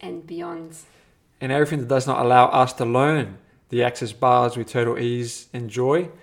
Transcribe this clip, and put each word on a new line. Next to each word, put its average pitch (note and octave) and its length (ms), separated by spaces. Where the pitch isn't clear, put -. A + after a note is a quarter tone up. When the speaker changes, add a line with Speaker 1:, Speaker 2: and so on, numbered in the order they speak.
Speaker 1:
and F3 260
Beyonds. E3 580
Speaker 2:
And C3 100
everything D3 280
that A#2+ 80
does C3 180
not C#3 180
allow B2 220
us B2+ 260
to A#2+ 140
learn B2+ 500
the A#2+ 160
access A#2+ 300
bars B2 420
with A#2 100
Turtle A#2+ 320
Ease A#2+ 540
and A#2+ 160
Joy, C3 400